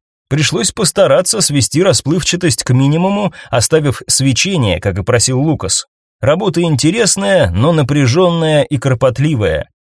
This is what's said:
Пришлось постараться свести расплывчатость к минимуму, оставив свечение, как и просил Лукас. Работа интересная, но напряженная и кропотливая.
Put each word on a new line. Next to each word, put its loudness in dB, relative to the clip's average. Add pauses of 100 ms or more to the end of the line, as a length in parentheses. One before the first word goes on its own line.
(280)
Пришлось -2
постараться 0
свести 0
расплывчатость -2
к -2
минимуму, 0 (180)
оставив 0
свечение, 0
как -4
и -4
просил 0
Лукас. -2 (360)
Работа 0
интересная, 2
но 2
напряженная 2
и -4
кропотливая. 0 (160)